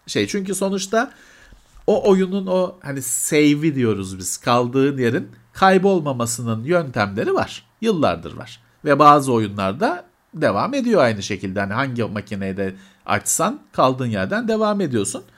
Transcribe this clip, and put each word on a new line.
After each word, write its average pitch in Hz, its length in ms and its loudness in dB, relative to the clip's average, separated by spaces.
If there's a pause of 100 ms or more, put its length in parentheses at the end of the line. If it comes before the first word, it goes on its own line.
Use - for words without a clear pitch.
şey. - 200 -2
Çünkü 196 280 -4
sonuçta 202 580 -2 (760)
o 208 240 2
oyunun 190 360 0
o 185 360 -2
hani 139 200 -8
save'i 147 720 2
diyoruz 98 440 -2
biz, 92 180 -8
kaldığın 127 600 0
yerin 127 300 0 (240)
kaybolmamasının 143 1120 0
yöntemleri 139 720 -2
var. - 320 -4 (140)
Yıllardır 104 560 0
var. - 260 -18 (220)
Ve 143 140 2
bazı 147 340 8
oyunlarda 110 720 0 (300)
devam 147 400 0
ediyor 233 280 2
aynı 110 200 2
şekilde. 98 380 -6
Hani 98 120 -4
hangi 120 320 -2
makineyi 98 520 -6
de 98 180 -4 (320)
açsan 165 540 -2 (120)
kaldığın 131 340 0
yerden 117 420 -2
devam 214 320 0
ediyorsun. 127 440 -2 (140)